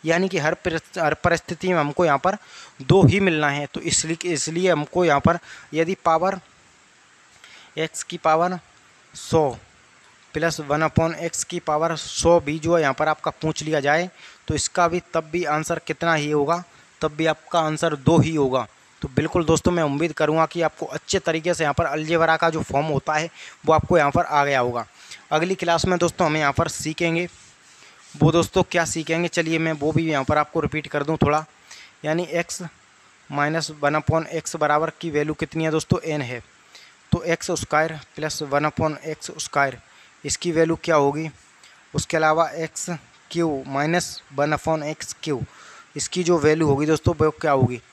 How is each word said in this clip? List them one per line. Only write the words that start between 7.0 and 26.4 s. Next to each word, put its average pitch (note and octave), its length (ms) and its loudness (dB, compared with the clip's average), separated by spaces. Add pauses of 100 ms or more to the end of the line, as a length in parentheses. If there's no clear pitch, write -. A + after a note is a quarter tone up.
एक्स D#3+ 240 -6
की - 160 -12
पावर E3 400 2 (560)
सौ D#3 340 0 (840)
प्लस D#3+ 280 -2
वन D3 200 0
upon E3 340 2
एक्स E3 280 -6
की F3 160 -8
पावर D#3+ 360 -2
सौ E3+ 440 2
भी D3+ 180 -6
जो E3 160 0
है E3+ 80 4
यहाँ C3+ 120 2
पर D#3 140 0
आपका D#3 240 -2
पूछ D#3 300 -4
लिया D#3 180 -2
जाए D#3+ 300 0 (380)
तो - 60 -2
इसका E3+ 340 0
भी F3 120 -2 (140)
तब D#3+ 100 -2
भी E3 220 -4
आंसर D#3 340 -2
कितना E3 340 -4
ही D3 160 -2
होगा, D3+ 320 0 (380)
तब D#3 120 -2
भी D#3+ 140 -2
आपका D#3+ 340 -2
आंसर D#3 360 -2
दो E3 220 4
ही D#3+ 160 2
होगा। B2+ 320 0 (360)
तो D3 60 -8
बिल्कुल D#3 360 0
दोस्तों E3 280 2
मैं E3+ 100 0
उम्मीद D3+ 300 -2
करूँगा D#3+ 340 2
कि E3+ 160 -4
आपको D#3 260 -2
अच्छे D3+ 300 -4
तरीके E3 360 -2
से D#3 100 -2
यहाँ C#3+ 100 0
पर E3+ 120 0
अलजेब्रा D#3+ 500 2
का E3 140 2
जो D#3 120 -4
फॉर्म C#3+ 240 -2
होता D3+ 280 -2
है D#3+ 140 -2 (380)
वो D#3+ 60 6
आपको D#3+ 260 4
यहाँ C#3+ 120 4
पर E3 140 0
आ C#3+ 200 2
गया C#3 160 2
होगा। A#2+ 260 -2 (460)
अगली E3+ 220 0
क्लास E3+ 320 0
में F3+ 120 2
दोस्तों E3+ 280 0
हम D3+ 100 0
यहाँ D3 160 2